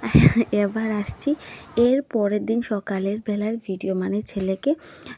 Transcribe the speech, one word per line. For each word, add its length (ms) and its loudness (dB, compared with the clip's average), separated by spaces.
<laughs> 520 6
এবার 360 0
আসছি 380 -4
এর 300 4
পরের 380 0
দিন 160 0
সকালের 580 -2
বেলার 380 -4
ভিডিও, 380 -6
মানে 260 -2
ছেলেকে 500 -2